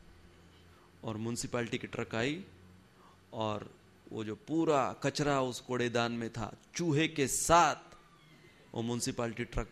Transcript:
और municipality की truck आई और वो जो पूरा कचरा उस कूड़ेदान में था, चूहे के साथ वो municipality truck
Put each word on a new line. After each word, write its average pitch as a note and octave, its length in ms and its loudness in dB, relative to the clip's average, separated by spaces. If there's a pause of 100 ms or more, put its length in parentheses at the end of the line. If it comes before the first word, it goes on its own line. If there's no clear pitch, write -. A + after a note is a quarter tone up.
(1040)
और A2 120 -6
municipality A#2 640 -4
की - 80 -6
truck - 280 -6
आई C#3+ 300 -2 (880)
और G#2+ 420 -4 (380)
वो A2 120 -4
जो G#2+ 100 -6
पूरा D3 580 2
कचरा C#3 480 0
उस B2+ 200 -2
कूड़ेदान A#2+ 520 0
में A#2 200 -4
था, A2+ 240 -6 (180)
चूहे D#3+ 340 2
के D3 200 0
साथ D#3+ 480 6 (1000)
वो A2+ 80 -4
municipality A#2 600 -2
truck A2+ 280 -4